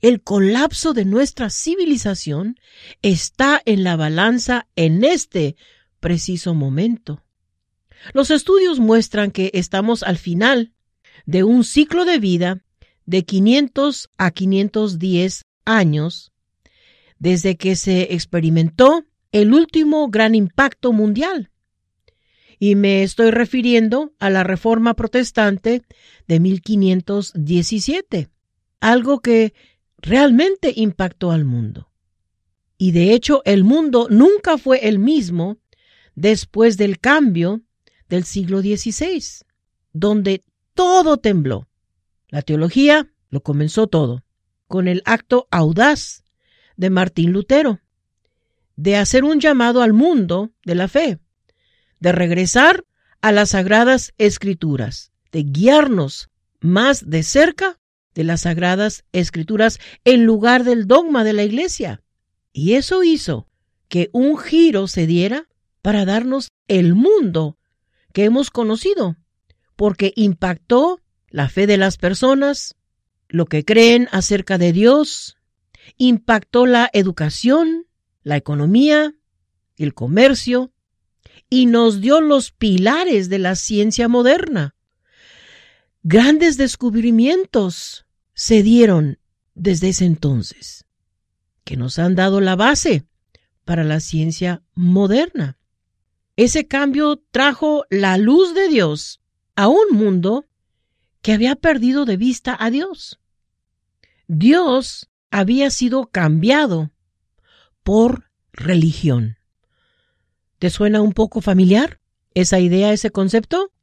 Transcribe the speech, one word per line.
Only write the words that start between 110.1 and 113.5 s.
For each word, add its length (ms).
¿Te 100
suena 320
un 120
poco 260
familiar 600
esa 260
idea, 320
ese 200
concepto? 600